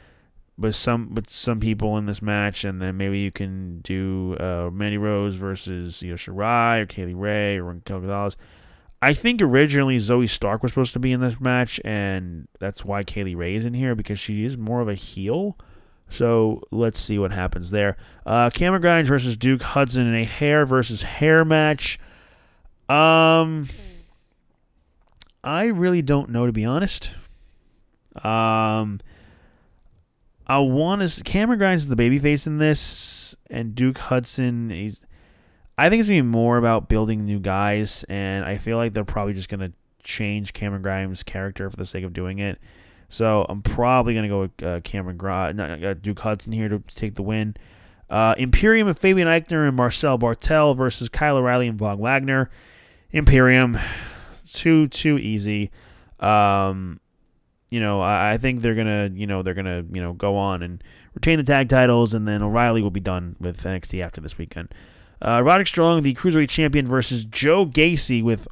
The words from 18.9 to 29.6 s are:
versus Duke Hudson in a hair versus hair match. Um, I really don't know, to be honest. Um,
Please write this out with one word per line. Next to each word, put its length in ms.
versus 300
Duke 240
Hudson 440
in 80
a 120
hair 400
versus 380
hair 400
match. 540
Um, 840
I 220
really 360
don't 280
know, 160
to 60
be 120
honest. 480
Um, 760